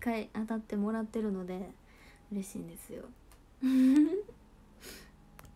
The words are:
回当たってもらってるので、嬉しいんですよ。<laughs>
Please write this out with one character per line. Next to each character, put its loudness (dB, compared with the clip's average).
回 -2
当 -4
た -4
っ -4
て -6
も 0
ら -2
っ -4
て -6
る 0
の -4
で、 -8
嬉 -6
し -14
い -8
ん -10
で -16
す -18
よ。 -12
<laughs> -2